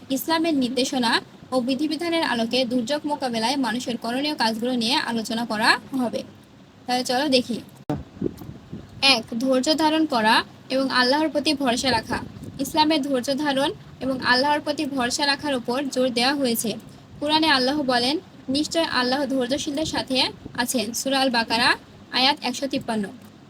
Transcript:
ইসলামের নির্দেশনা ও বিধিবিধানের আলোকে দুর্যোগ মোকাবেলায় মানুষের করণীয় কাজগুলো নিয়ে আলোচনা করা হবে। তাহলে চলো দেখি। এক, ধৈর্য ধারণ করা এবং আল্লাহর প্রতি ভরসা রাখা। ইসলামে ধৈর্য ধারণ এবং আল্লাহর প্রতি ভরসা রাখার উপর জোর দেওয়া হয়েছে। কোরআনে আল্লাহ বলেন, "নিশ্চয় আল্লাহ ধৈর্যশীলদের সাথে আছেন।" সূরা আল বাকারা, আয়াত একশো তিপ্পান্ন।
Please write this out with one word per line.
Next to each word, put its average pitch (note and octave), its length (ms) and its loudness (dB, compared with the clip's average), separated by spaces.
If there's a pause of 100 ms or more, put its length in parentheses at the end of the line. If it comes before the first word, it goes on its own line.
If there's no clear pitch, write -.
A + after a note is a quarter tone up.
ইসলামের D#4+ 440 0
নির্দেশনা C4 680 0 (300)
ও C4 100 2
বিধিবিধানের D#4 640 0
আলোকে A#3+ 420 0
দুর্যোগ B3+ 400 -2
মোকাবেলায় C4 500 -2
মানুষের B3 420 -2
করণীয় C4+ 380 -4
কাজগুলো A3+ 380 0
নিয়ে A#3+ 220 0
আলোচনা A#3 500 -2
করা A3+ 340 2 (200)
হবে। A3+ 240 -4 (640)
তাহলে B3+ 180 -2
চলো B3+ 260 0
দেখি। B3 300 0 (1400)
এক, C4 220 4 (160)
ধৈর্য C4 360 2
ধারণ D#4 300 2
করা A#3+ 380 4 (260)
এবং C4 200 0
আল্লাহর B3+ 400 2
প্রতি D4 240 0
ভরসা C4 380 0
রাখা। A3 280 -2 (400)
ইসলামে D4+ 400 2
ধৈর্য C4+ 380 0
ধারণ C#4+ 340 0 (280)
এবং C4 200 -2
আল্লাহর C4 400 2
প্রতি D4 260 -4
ভরসা C4 420 0
রাখার C#4 280 0
উপর B3 280 -2
জোর C4 260 0
দেওয়া A#3+ 260 2
হয়েছে। A#3 380 0 (460)
কোরআনে D#4 280 4
আল্লাহ C#4 340 4
বলেন, B3+ 380 2 (300)
"নিশ্চয় D4+ 340 0
আল্লাহ B3+ 420 0
ধৈর্যশীলদের C4+ 600 -2
সাথে C4 380 0 (300)
আছেন।" A#3+ 400 -2
সূরা C4+ 280 0
আল C4+ 80 4
বাকারা, A#3+ 460 2 (360)
আয়াত C4+ 300 4
একশো B3 260 -2
তিপ্পান্ন। A3 420 -4 (400)